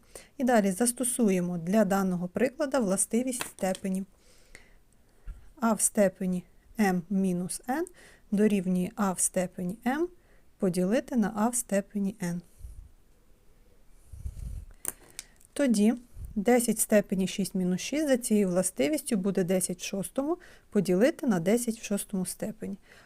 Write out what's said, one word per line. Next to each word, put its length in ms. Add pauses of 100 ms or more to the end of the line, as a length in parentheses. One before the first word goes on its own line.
(380)
І 60
далі 280
застосуємо 840
для 280
даного 420
прикладу 500
властивість 640
степенів. 640 (1600)
А 80
в 80
степені 600 (360)
m 300
мінус 580
n 160 (480)
дорівнює 640
а 160
в 80
степені 680
m 220 (500)
поділити 580
на 200
а 140
в 60
степені 680
n. 180 (3250)
Тоді 400 (420)
десять 420
в 20
степені 480
шість 280
мінус 260
шість 260
за 100
цією 300
властивістю 680
буде 260
десять 380
в 40
шостому 520 (320)
поділити 580
на 120
десять 400
в 40
шостому 420
степені. 520 (280)